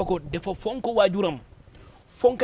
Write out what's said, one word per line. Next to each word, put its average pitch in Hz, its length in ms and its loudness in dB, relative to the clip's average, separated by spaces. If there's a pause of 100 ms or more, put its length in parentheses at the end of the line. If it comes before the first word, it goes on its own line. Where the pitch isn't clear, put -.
ko, 180 140 0
dafa 160 340 -8
fonk 226 320 -8
waajuram, 196 540 2 (760)
fonk 247 260 2